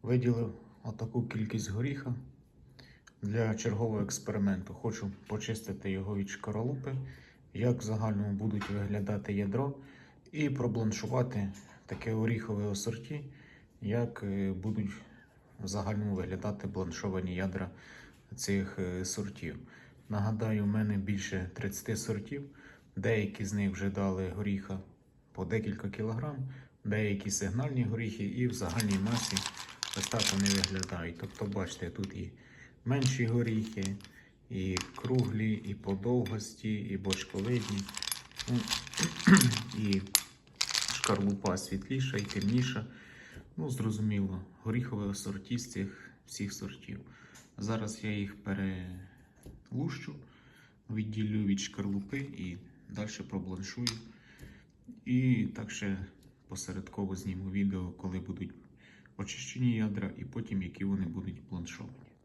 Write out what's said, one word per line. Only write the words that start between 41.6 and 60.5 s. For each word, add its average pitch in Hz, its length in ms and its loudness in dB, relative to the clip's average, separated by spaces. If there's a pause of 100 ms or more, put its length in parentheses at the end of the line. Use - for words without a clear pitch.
і 101 60 2
темніша. 107 640 2 (680)
Ну, 156 140 -2
зрозуміло, 104 720 2 (200)
горіхове 110 480 0
асорті 98 480 -4
з - 120 -8
цих - 400 -6 (160)
всіх 101 260 -4
сортів. - 480 -10 (580)
Зараз 107 460 -2
я 107 80 0
їх 101 300 -2
перелущу, 95 1700 -4 (760)
відділю 107 540 0
від 98 160 4
шкарлупи 98 580 -2
і 90 400 -6 (320)
далі 104 200 -4 (180)
пробланшую. 95 600 -2 (1160)
І 123 500 6
так - 160 -6
ще 95 360 -2 (420)
посередково 95 680 -4
зніму 95 340 -4
відео, 95 400 2
коли 92 300 -4
будуть - 340 -6 (600)
очищені 120 600 0
ядра, 101 400 0
і - 80 -8
потім, 101 380 -4